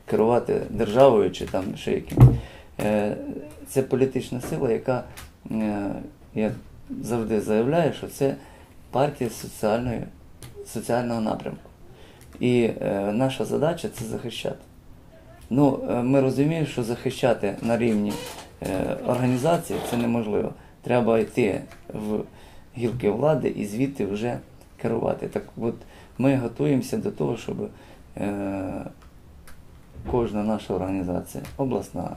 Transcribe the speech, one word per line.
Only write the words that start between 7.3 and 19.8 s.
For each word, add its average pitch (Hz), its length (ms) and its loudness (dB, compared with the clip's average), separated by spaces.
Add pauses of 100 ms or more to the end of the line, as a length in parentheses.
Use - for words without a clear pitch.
заявляю, 120 520 2
що - 160 -10
це 139 260 0 (560)
партія 135 400 0
соціальної, 113 720 -2 (640)
соціального 120 540 -2
напрямку. - 500 -6 (680)
І, 123 220 4 (200)
е, 101 300 -2
наша 131 320 0
задача — 117 500 0
це 113 100 -10
захищати. 113 540 -6 (920)
Ну, 135 300 4 (100)
е, 120 120 2
ми 135 180 4
розуміємо, 143 460 2
що - 160 -4
захищати 117 800 0
на 113 160 2
рівні, 104 340 2 (500)
е, - 340 -2 (100)
організації 123 720 2 (120)